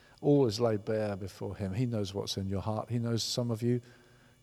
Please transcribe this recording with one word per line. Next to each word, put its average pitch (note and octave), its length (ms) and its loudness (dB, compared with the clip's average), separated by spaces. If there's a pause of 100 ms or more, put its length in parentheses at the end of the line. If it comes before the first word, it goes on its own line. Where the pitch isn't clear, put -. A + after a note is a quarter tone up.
(220)
"All C#3+ 240 6
is G#2+ 160 0
laid A2 240 2
bare G#2+ 320 0
before G2 400 -8
him." F#2+ 160 -2
He B2 120 0
knows G#2 280 -2
what's G#2 240 -4
in G2 100 -2
your F#2+ 140 -2
heart. A2 280 -2
He A#2+ 100 -2
knows A#2 220 0
some A#2+ 300 -2
of A2+ 100 -2
you, A#2+ 200 2 (600)